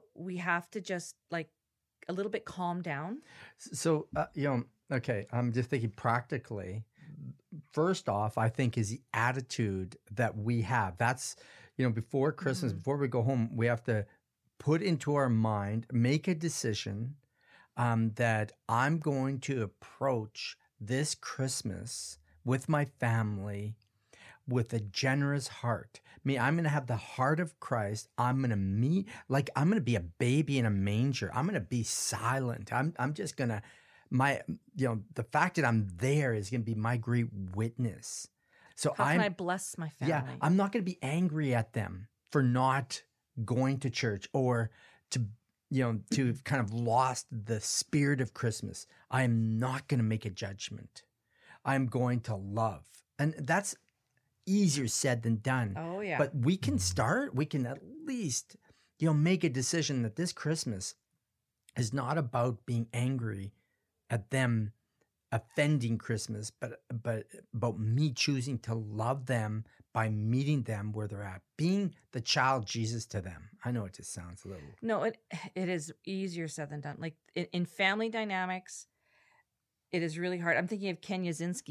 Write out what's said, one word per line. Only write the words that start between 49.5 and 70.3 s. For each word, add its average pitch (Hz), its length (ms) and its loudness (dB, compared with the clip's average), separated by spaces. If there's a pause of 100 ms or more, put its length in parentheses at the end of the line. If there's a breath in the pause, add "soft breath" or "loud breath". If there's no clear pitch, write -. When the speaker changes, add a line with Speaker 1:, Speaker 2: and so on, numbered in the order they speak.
Speaker 2:
not 131 260 -2
gonna 123 160 2
make 110 240 0
a 101 40 -4
judgment. - 720 -12 (600 loud breath)
I'm 135 220 2
going 123 360 2
to 113 120 -4
love. 98 500 -2 (360)
And 156 180 2
that's 165 380 0 (680)
easier 165 440 4
said 123 340 0
than 117 140 2
done. 117 420 0
Speaker 1:
Oh, 170 220 -6
yeah. 196 180 -2
Speaker 2:
But 143 160 2
we 147 220 4
can - 180 -2
Speaker 3:
Mm-hmm. - 60 2
Speaker 2:
start, 160 520 0
we 151 140 0
can 135 180 -2
at 123 140 -6 (260)
least, 233 520 -4 (420 soft breath)
you 156 80 2
know, 156 80 6
make 175 300 4
a 165 40 6
decision 131 540 0
that 110 140 -2
this 175 160 -2
Christmas 143 640 -4 (840)
is 117 140 0
not 139 260 0
about 123 480 0
being 117 260 0
angry 117 600 -2 (580)
at 117 220 -2
them 117 400 2 (580)
offending 120 640 2
Christmas, 107 540 -4
but, - 320 -10 (100)
but 113 340 -4 (280)
about 113 240 -2
me 120 320 2
choosing 131 480 0
to 113 160 -4
love 113 520 -2
them 110 380 0 (280 soft breath)
by 110 160 2
meeting 123 560 2